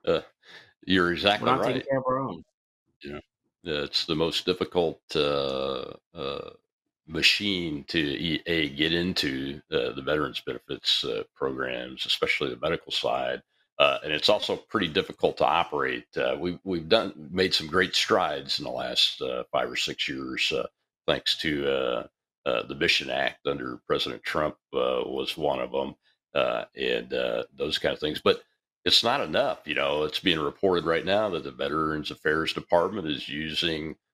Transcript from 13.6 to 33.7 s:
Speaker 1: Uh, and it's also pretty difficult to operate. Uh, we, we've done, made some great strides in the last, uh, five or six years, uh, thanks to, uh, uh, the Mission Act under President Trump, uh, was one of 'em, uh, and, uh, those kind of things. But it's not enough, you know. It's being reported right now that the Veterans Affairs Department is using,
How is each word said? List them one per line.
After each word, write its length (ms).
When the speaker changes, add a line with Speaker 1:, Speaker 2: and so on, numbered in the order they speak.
Speaker 1:
Uh, 260
and 80
it's 180
also 260
pretty 320
difficult 500
to 80
operate. 600
Uh, 220
we, 240
we've 260
done, 420
made 220
some 140
great 280
strides 640
in 60
the 60
last, 500
uh, 300
five 180
or 80
six 300
years, 440
uh, 160
thanks 300
to, 300
uh, 400
uh, 220
the 80
Mission 340
Act 380
under 400
President 360
Trump, 320
uh, 320
was 300
one 240
of 140
'em, 220
uh, 300
and, 380
uh, 300
those 240
kind 140
of 60
things. 240
But 200
it's 180
not 180
enough, 440
you 100
know. 280
It's 160
being 200
reported 460
right 180
now 260
that 140
the 80
Veterans 600
Affairs 420
Department 540
is 200
using, 680